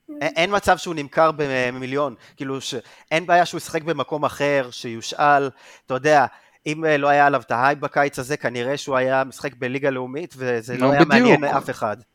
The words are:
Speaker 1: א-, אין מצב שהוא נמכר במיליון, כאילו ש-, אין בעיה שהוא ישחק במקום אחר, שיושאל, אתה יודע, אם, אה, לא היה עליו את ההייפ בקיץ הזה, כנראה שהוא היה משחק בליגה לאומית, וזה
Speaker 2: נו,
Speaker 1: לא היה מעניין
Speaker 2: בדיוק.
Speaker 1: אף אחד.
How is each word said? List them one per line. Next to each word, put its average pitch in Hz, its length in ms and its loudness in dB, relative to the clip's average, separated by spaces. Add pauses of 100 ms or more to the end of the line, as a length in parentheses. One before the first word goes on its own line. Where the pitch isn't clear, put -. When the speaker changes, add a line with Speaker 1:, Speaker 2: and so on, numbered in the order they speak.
(100)
Speaker 1:
א-, 139 140 -8
אין 165 320 0
מצב 190 200 2
שהוא 170 180 -6
נמכר 156 420 2
במיליון, 131 760 -2 (220)
כאילו 135 240 -6
ש-, - 140 -8 (360)
אין 165 160 -2
בעיה 175 200 4
שהוא 175 120 -8
ישחק 160 240 -6
במקום 147 420 -4
אחר, 139 460 0
שיושאל, 139 800 0 (360)
אתה 131 80 -4
יודע, 143 320 4 (400)
אם, 156 180 -4
אה, 151 120 4
לא 143 120 2
היה 143 180 6
עליו 139 140 2
את 113 100 -8
ההייפ 135 280 2
בקיץ 143 400 -2
הזה, 135 180 -6
כנראה 123 400 -4
שהוא 139 200 -4
היה 131 280 2
משחק 135 300 -10
בליגה 131 360 -4
לאומית, 127 480 -8
וזה 120 380 -4
Speaker 2:
נו, 127 100 2
Speaker 1:
לא 143 60 4
היה 143 120 4
מעניין 170 360 4
Speaker 2:
בדיוק. 139 160 0
Speaker 1:
אף 139 140 -4
אחד. 107 260 -4 (180)